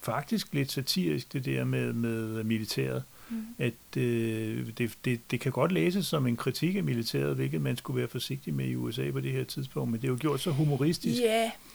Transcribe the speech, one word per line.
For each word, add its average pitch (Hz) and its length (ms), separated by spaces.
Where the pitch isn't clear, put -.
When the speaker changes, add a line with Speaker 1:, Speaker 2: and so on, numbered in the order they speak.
Speaker 1:
faktisk 151 500
lidt 139 200
satirisk, 147 600
det 131 120
der 131 200
med, 127 280
med 113 520
militæret. 127 580
Speaker 2:
Mm. - 160
Speaker 1:
At, - 440
øh, 113 640
det, 120 120
det, 123 160
det 123 100
kan 131 120
godt 160 200
læses 180 340
som 139 200
en 120 100
kritik 160 400
af 185 80
militæret, 139 520
hvilket 135 240
man 131 160
skulle - 220
være 123 100
forsigtig 127 460
med 131 120
i 127 100
U 123 160
S 117 60
A - 120
på 135 100
det 135 120
her 131 120
tidspunkt, 135 460
men 113 100
det 123 60
er 127 60
jo 127 80
gjort 143 200
så 185 100
humoristisk. 151 720
Speaker 2:
Ja, 226 280